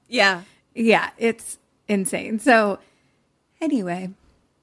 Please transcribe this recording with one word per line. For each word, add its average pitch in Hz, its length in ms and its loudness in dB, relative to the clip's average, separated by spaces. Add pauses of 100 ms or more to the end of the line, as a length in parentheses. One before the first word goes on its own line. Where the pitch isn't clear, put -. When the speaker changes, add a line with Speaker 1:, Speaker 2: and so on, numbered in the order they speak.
Speaker 1:
Yeah. 285 340 0 (300)
Speaker 2:
Yeah, 226 460 2
it's 226 400 -4 (300)
insane. 196 500 -4
So 220 400 4 (840)
anyway, 190 500 -4 (520)